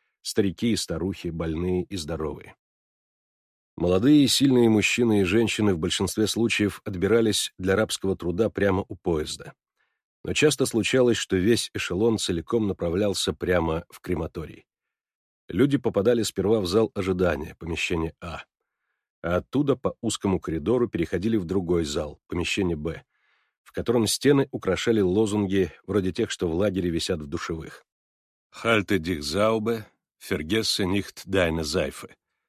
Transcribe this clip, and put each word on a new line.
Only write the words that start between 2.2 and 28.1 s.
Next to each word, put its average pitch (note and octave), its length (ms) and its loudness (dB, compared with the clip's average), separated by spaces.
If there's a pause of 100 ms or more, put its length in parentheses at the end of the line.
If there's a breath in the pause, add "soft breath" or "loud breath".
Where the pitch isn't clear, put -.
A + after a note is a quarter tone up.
Молодые A2 480 4
и B2 40 4
сильные B2 400 4
мужчины A2 540 4
и - 20 4
женщины G#2 500 2
в E2 40 -4
большинстве G2 480 -2
случаев G#2+ 580 0
отбирались G#2 760 0
для F#2 180 0
рабского G2 400 -2
труда F2+ 340 -2
прямо G2 380 0
у G2+ 80 -14
поезда. D2+ 580 -6 (680)
Но - 100 -4
часто C#3+ 320 2
случалось, A#2+ 500 2
что - 200 -2
весь F2+ 380 2
эшелон G#2 440 0
целиком G2+ 480 -2
направлялся F#2 680 -2
прямо E2 560 0
в - 120 -20
крематорий. - 680 -8 (840)
Люди C3+ 300 2
попадали A2 460 2
сперва G#2 360 0
в F#2 60 -2
зал G#2 280 2
ожидания, F2+ 600 -2
помещение E2 680 -4
А, D#2+ 220 -12 (800)
а F2 140 0
оттуда C#3 400 0
по - 240 -2
узкому G2+ 400 0
коридору F#2 480 0
переходили F2+ 480 -2
в F#2+ 80 -2
другой E2+ 400 0
зал, D2 420 -6
помещение F2 500 -2
Б, D2+ 280 -8 (580)
в - 100 -20
котором A2+ 340 0
стены C3+ 440 2
украшали A2 500 0
лозунги, G2 720 2 (140)
вроде F#2+ 260 0
тех, A2 180 -2
что - 180 -4
в D#2+ 60 -2
лагере F#2 360 0
висят E2 300 -4
в D2 60 -12
душевых. D#2+ 580 -8 (680)